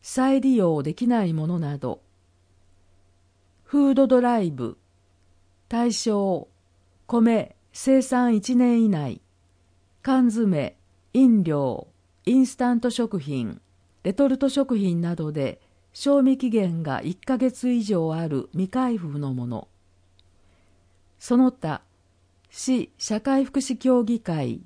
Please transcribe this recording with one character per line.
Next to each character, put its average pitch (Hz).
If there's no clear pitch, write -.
再 262
利 269
用 165
で 151
き 247
な 233
い 165
も 156
の 175
な 147
ど。 127
フ 277
ー 269
ド 269
ド 254
ラ 240
イ 175
ブ。 127
対 233
象、 196
米、 233
生 269
産 247
一 226
年 240
以 220
内。 147
缶 262
詰、 196
飲 233
料、 143
イ 247
ン 262
ス -
タ 247
ン 233
ト 247
食 226
品、 135
レ 190
ト 277
ル 262
ト 277
食 269
品 175
な 170
ど 160
で、 147
賞 285
味 262
期 262
限 185
が 139
一 -
ヶ 262
月 254
以 240
上 170
あ 165
る 143
未 185
開 254
封 151
の 139
も 123
の。 117
そ -
の 254
他、 156
市 -
社 214
会 269
福 262
祉 262
協 254
議 226
会 135